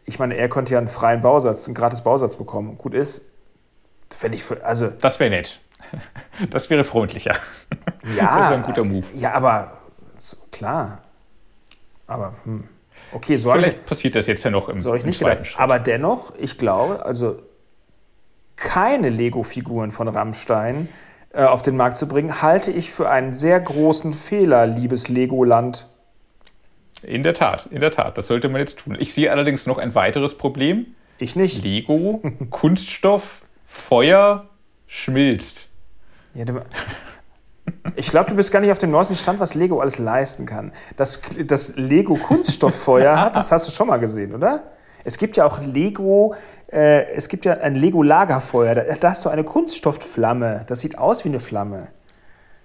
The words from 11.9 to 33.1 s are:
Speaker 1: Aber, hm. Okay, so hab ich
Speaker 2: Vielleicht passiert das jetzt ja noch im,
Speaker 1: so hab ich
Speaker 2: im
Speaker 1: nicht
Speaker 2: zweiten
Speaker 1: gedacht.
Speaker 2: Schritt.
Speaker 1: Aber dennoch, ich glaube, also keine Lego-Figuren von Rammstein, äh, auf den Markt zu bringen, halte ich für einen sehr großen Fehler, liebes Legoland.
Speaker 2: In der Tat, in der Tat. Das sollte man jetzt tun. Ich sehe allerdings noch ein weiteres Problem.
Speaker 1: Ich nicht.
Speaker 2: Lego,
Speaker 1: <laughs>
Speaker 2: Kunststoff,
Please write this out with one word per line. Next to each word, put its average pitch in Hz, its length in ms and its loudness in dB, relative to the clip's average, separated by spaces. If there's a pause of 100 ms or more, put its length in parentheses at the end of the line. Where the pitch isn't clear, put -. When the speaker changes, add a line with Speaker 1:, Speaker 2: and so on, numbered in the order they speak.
Speaker 1:
Aber, 113 280 -10 (100)
hm. 107 200 -10 (480)
Okay, - 240 -2
so 120 140 0
hab 135 80 6
ich 175 60 4
Speaker 2:
Vielleicht - 220 -2
passiert - 280 -2
das 107 120 0
jetzt 110 180 -2
ja 127 60 0
noch 98 180 0
im, 95 100 -6
Speaker 1:
so 92 120 -2
hab 120 80 2
ich 123 40 -10
Speaker 2:
im 123 60 -4
Speaker 1:
nicht 180 100 -2
Speaker 2:
zweiten 123 200 2
Speaker 1:
gedacht. - 140 -12
Speaker 2:
Schritt. - 80 -4
Speaker 1:
Aber 131 200 4
dennoch, 135 580 -2
ich - 200 -8
glaube, 120 460 0
also 120 360 -4 (1160)
keine 214 540 0
Lego-Figuren 117 800 -4
von 113 180 -6
Rammstein, 110 800 -4 (440)
äh, 139 120 0
auf 127 180 6
den 131 140 0
Markt 123 220 2
zu 147 100 -4
bringen, 147 340 -4
halte 170 300 4
ich 170 180 -6
für - 200 -2
einen 131 240 0
sehr 165 260 4
großen 156 520 0
Fehler, 151 540 4
liebes 120 420 -2
Legoland. 127 800 2 (1120)
Speaker 2:
In 120 200 -6
der 170 120 2
Tat, - 360 0
in 143 100 -8
der 151 100 2
Tat. - 260 -4
Das - 100 -8
sollte 120 220 0
man 131 120 -2
jetzt 143 180 -8
tun. - 200 -12
Ich - 140 -6
sehe - 180 2
allerdings 143 360 0
noch 127 120 -2
ein 113 160 -4
weiteres 139 420 0
Problem. 147 500 -2 (320)
Speaker 1:
Ich 123 180 -8
nicht. 180 260 0
Speaker 2:
Lego, 156 600 0 (140)
Speaker 1:
<laughs> 120 140 -10
Speaker 2:
Kunststoff, - 920 0 (240)